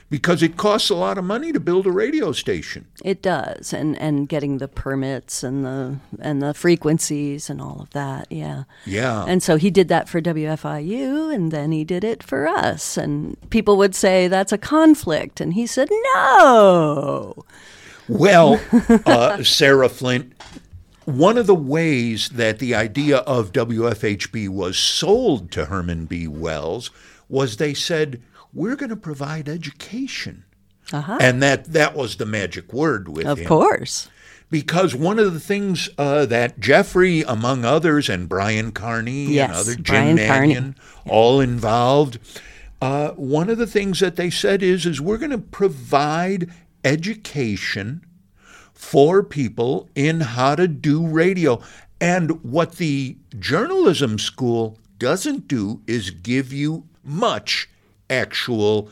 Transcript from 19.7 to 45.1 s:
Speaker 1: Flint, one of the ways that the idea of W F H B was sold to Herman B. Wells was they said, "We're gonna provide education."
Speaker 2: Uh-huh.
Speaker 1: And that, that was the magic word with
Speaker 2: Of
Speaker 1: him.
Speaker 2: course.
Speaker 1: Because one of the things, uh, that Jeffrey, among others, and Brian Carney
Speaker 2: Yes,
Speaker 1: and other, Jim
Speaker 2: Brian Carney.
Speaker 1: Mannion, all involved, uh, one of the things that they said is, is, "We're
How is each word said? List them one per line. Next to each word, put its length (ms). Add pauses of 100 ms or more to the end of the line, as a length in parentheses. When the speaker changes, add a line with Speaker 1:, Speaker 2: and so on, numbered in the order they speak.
Speaker 1:
Flint, 420 (720)
one 340
of 100
the 80
ways 720
that 300
the 140
idea 440
of 340
W 380
F 160
H 260
B 160
was 300
sold 760
to 140
Herman 400
B. 220
Wells 600 (400)
was 280
they 160
said, 480 (320)
"We're 220
gonna 220
provide 520
education." 920 (480)
Speaker 2:
Uh-huh. 300
Speaker 1:
And 200
that, 300
that 240
was 220
the 80
magic 480
word 340
with 180
Speaker 2:
Of 140
Speaker 1:
him. 80
Speaker 2:
course. 600 (420)
Speaker 1:
Because 420
one 240
of 160
the 60
things, 580
uh, 280
that 340
Jeffrey, 600
among 420
others, 460
and 200
Brian 440
Carney 520
Speaker 2:
Yes, 240
Speaker 1:
and 80
other, 180
Jim 80
Speaker 2:
Brian 340
Carney. 360
Speaker 1:
Mannion, 220 (320)
all 320
involved, 800 (600)
uh, 300
one 380
of 80
the 80
things 360
that 160
they 120
said 320
is, 240
is, 160
"We're 160